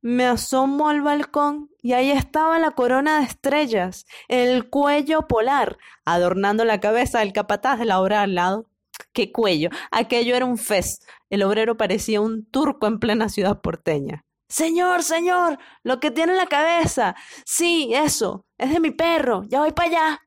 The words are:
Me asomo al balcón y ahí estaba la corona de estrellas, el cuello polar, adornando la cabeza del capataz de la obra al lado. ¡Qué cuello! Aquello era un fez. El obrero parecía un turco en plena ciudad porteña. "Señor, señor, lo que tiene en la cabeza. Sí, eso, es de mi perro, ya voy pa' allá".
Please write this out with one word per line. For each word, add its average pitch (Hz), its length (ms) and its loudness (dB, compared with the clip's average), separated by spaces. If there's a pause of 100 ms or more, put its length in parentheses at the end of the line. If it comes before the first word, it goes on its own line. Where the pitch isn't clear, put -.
Me 247 260 0
asomo 269 600 0
al 294 120 0
balcón 294 680 -2 (100)
y 247 140 -2
ahí 262 180 2
estaba 320 480 0
la 214 100 2
corona 269 480 0
de 294 60 2
estrellas, 233 800 -2 (220)
el 247 420 0
cuello 294 560 0
polar, 247 500 0 (280)
adornando 180 600 2
la 214 140 2
cabeza 226 400 0
del 208 140 0
capataz 214 480 -2
de 233 60 -2
la 190 140 2
obra 202 220 2
al 196 140 0
lado. 190 340 -2 (420)
¡Qué 202 200 -2
cuello! 175 380 0 (200)
Aquello 233 460 0
era 247 80 2
un 247 120 -2
fez. 202 440 -2 (300)
El 202 120 0
obrero 220 340 0
parecía 214 440 -2
un 220 260 -4
turco 277 400 -2
en 220 140 -2
plena 220 280 0
ciudad 196 320 -2
porteña. 151 640 -6 (240)
"Señor, 349 540 0
señor, 339 540 0 (260)
lo 254 160 -2
que 302 120 0
tiene 320 220 0
en 370 40 2
la 370 100 2
cabeza. 311 680 0 (320)
Sí, 320 480 0
eso, 247 500 0 (140)
es 269 120 -2
de 339 100 2
mi 320 100 2
perro, 311 580 0
ya 262 120 0
voy 302 120 2
pa' 339 120 0
allá". 320 420 0